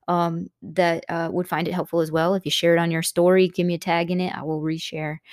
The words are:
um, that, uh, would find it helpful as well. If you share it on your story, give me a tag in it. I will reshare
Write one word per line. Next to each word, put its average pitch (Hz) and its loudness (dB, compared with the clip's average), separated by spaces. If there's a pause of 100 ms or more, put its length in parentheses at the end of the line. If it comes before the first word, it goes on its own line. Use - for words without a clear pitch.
um, 175 -2 (140)
that, 170 0
uh, 165 -4
would 180 -2
find 165 -2
it 175 -4
helpful 175 -2
as 156 -2
well. 165 2
If 190 -2
you 156 -4
share 170 4
it 165 4
on 170 0
your 160 0
story, 185 4
give 175 -2
me 175 0
a 170 -4
tag 170 -2
in 180 0
it. 180 -4
I - -10
will 156 -4
reshare 156 -6 (140)